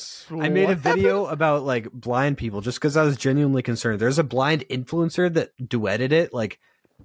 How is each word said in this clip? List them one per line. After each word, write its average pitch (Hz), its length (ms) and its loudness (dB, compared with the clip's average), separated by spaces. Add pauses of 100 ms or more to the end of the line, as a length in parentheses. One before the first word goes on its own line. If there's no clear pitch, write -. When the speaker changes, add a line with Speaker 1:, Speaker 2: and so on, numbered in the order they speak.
(260)
Speaker 1:
so, 160 140 -8
<laughs> - 0 -
I 151 80 0
made 190 160 4
a - 40 2
Speaker 2:
"What 190 100 2
happened?" - 240 2
Speaker 1:
video 196 240 2
about, 147 380 0
like, 120 280 -2
blind 123 460 0
people 104 220 -6
just 120 200 -4
'cause 147 160 0
I 156 60 4
was 147 140 2
genuinely 135 460 2
concerned. 113 380 -2
There's 131 180 2
a 165 60 2
blind 135 460 0
influencer 165 640 -2
that 160 160 0 (100)
duetted 117 520 -2
it. 160 200 2
Like, 113 280 -4 (440)